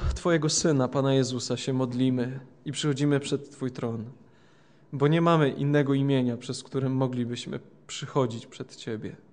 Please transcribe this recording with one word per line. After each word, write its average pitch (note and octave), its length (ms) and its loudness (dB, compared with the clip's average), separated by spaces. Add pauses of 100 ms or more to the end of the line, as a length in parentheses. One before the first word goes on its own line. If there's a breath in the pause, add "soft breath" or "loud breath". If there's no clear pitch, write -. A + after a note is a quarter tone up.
(160)
Twojego D#3+ 340 2
Syna, C#3 380 2
Pana C3+ 260 2
Jezusa, B2+ 440 0
się C3+ 160 -4
modlimy B2+ 680 0 (260)
i D3+ 60 -8
przychodzimy C#3+ 480 2
przed C#3 320 -4
Twój C3 200 -6
tron, A2+ 340 -6 (880 soft breath)
bo C#3 140 2
nie E3 140 4
mamy E3 280 6
innego C#3+ 440 2
imienia, C3 440 2
przez - 260 -10
którym C3 320 -2
moglibyśmy B2+ 640 -2 (280)
przychodzić A#2+ 600 -2
przed - 280 -16
Ciebie. G#2+ 400 -10 (180)